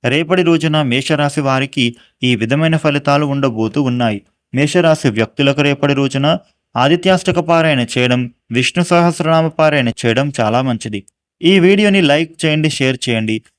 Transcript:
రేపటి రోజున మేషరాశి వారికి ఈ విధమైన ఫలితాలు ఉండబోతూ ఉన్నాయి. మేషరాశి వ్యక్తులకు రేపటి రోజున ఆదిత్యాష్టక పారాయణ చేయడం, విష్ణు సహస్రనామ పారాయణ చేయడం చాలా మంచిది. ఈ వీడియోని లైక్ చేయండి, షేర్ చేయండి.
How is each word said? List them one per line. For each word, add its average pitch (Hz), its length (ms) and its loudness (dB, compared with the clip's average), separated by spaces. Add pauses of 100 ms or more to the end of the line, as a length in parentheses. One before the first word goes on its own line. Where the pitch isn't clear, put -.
రేపటి 160 380 0
రోజున 160 380 0
మేషరాశి 143 600 -2
వారికి 135 440 -2 (380)
ఈ 127 120 2
విధమైన 143 420 0
ఫలితాలు 143 480 0
ఉండబోతూ 135 580 -2
ఉన్నాయి. 123 360 -2 (340)
మేషరాశి 147 560 2
వ్యక్తులకు 139 520 0
రేపటి 143 320 0
రోజున 139 340 -2 (480)
ఆదిత్యాష్టక 175 640 0
పారాయణ 160 420 0
చేయడం, 123 400 0 (300)
విష్ణు 127 320 -2
సహస్రనామ 165 640 0
పారాయణ 147 420 0
చేయడం 120 380 0 (120)
చాలా 113 220 0
మంచిది. 110 400 -6 (400)
ఈ 175 180 4
వీడియోని 196 420 4
లైక్ 160 360 2
చేయండి, 156 320 0
షేర్ 131 320 -2
చేయండి. 110 360 -2 (220)